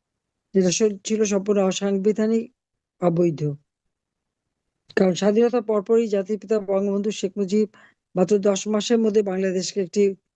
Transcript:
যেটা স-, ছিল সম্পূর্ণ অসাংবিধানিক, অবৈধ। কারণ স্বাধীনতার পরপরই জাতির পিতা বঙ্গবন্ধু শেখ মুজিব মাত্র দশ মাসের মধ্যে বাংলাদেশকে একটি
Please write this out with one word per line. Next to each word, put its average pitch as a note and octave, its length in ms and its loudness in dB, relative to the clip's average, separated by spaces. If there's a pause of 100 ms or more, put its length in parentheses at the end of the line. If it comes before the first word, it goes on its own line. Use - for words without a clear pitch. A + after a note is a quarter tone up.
(540)
যেটা F#3 180 4
স-, G#3 320 0
ছিল A3 200 -2
সম্পূর্ণ G3+ 380 0
অসাংবিধানিক, G3+ 920 0 (480)
অবৈধ। E3 540 0 (1400)
কারণ F#3 180 4
স্বাধীনতার A3+ 480 2
পরপরই A3 460 0
জাতির G3 320 -4
পিতা G#3+ 200 -2
বঙ্গবন্ধু G3 520 -2
শেখ G3 260 -6
মুজিব G3+ 320 0 (460)
মাত্র F#3 220 2
দশ G3 300 0
মাসের G#3+ 300 0
মধ্যে A3 240 2
বাংলাদেশকে F#3+ 600 -4
একটি G3 340 0 (200)